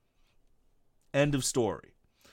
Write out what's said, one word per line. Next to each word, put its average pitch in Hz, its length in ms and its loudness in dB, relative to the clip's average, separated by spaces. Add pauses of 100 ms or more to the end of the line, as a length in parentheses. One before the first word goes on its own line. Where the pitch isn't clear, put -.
(1120)
End 143 220 2
of 131 100 -2
story. 104 480 -2 (400)